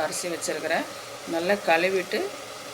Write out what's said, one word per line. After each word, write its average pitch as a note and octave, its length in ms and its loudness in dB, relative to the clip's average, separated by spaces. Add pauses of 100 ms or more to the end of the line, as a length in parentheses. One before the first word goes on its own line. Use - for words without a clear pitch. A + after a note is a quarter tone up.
அரிசி F3 320 -4
வச்சுருக்கிறேன். D#3+ 520 -2 (480)
நல்லா F3 200 4 (120)
கழுவிட்டு F3+ 540 4 (500)